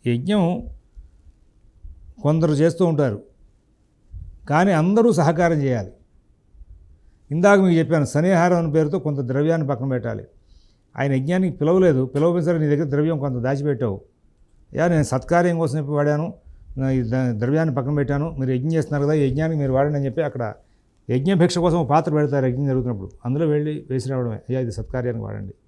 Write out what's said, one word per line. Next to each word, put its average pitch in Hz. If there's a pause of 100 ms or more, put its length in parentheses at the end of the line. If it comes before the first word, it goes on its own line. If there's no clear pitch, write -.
యజ్ఞం 165 (1600)
కొందరు 156
చేస్తూ 165
ఉంటారు, 139 (1300)
కానీ 175
అందరూ 202
సహకారం 165
చేయాలి. 113 (1400)
ఇందాక 190
మీకు 175
చెప్పాను, 151
శనేహారం 175
అనే 165
పేరుతో 151
కొంత 143
ద్రవ్యాన్ని 143
పక్కన 135
పెట్టాలి. 113 (760)
ఆయన 139
యజ్ఞానికి 175
పిలవలేదు, 160
పిలవకపోయిన 156
సరే 170
నీ 156
దగ్గర 147
ద్రవ్యం 151
కొంత 127
దాచిపెట్టావు, 131 (760)
"యా, 165
నేను 160
సత్కార్యం 170
కోసం 151
చెప్పి 143
వాడాను, 147 (440)
నా 131
ఈ 131
ద-, 123
ద్రవ్యాన్ని 135
పక్కన 139
పెట్టాను, 143
మీరు 131
యజ్ఞం 135
చేస్తున్నారు 147
కదా, 147
ఈ 143
యజ్ఞానికి 156
మీరు 131
వాడండి" 143
అని 139
చెప్పి 135
అక్కడ 120 (560)
యజ్ఞభిక్ష 165
కోసం 170
ఒక 143
పాత్ర 156
పెడతారు 143
యజ్ఞం 131
జరుగుతున్నప్పుడు, 120 (140)
అందులో 143
వెళ్ళి 151
వేసి 131
రావడమే, 120
"అయ్యా, 131
ఇది 117
సత్కార్యానికి 120
వాడండి 104 (140)